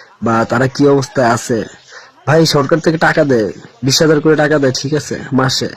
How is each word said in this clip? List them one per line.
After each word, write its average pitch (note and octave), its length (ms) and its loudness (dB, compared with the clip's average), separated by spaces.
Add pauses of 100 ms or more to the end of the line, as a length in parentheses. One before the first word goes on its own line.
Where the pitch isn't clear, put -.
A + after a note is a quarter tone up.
(220)
বা A2+ 220 0
তারা C3 220 -2
কি C#3+ 220 2
অবস্থায় C#3 380 0
আছে? A#2 380 -2 (600)
ভাই, D#3+ 200 4
সরকার D3+ 320 0
থেকে D#3+ 200 -2
টাকা D#3 260 2
দেয়, A2+ 280 0 (300)
বিশ C3 200 0
হাজার D#3 180 4
করে D#3 160 2
টাকা D3+ 220 2
দেয়, C3+ 140 2
ঠিক C3+ 220 -6
আছে, C3 240 -6 (140)
মাসে। C3 440 -2